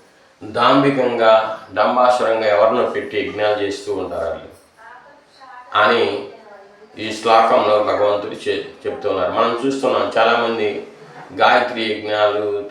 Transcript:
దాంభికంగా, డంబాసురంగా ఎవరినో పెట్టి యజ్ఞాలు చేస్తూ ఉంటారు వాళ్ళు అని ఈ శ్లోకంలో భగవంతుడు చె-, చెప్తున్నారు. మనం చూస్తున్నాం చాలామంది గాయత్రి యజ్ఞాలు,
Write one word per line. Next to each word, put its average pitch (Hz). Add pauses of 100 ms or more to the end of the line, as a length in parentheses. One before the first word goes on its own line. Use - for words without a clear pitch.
(440)
దాంభికంగా, 120
డంబాసురంగా 120
ఎవరినో 110
పెట్టి 101
యజ్ఞాలు 101
చేస్తూ 98
ఉంటారు 90
వాళ్ళు - (1300)
అని 107 (680)
ఈ 110
శ్లోకంలో 107
భగవంతుడు 104
చె-, -
చెప్తున్నారు. 92
మనం 117
చూస్తున్నాం 120
చాలామంది 113 (460)
గాయత్రి 120
యజ్ఞాలు, 104